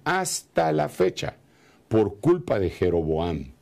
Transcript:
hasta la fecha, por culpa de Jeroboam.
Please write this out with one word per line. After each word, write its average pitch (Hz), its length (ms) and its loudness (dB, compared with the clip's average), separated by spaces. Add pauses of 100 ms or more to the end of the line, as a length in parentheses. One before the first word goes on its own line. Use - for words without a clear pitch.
hasta 170 680 -2
la 151 160 0
fecha, - 480 -2 (520)
por 107 300 2
culpa 160 400 2
de 90 120 0
Jeroboam. 80 920 -2